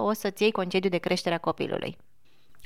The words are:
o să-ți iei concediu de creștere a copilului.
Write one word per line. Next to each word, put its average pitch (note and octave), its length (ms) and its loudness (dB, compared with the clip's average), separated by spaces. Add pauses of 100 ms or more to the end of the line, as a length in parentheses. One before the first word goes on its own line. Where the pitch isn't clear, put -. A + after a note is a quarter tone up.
o G#3 80 2
să-ți G#3 300 -2
iei A3 100 6
concediu F#3+ 380 0
de F3 80 2
creștere F3+ 360 0
a E3 40 0
copilului. - 580 -2 (680)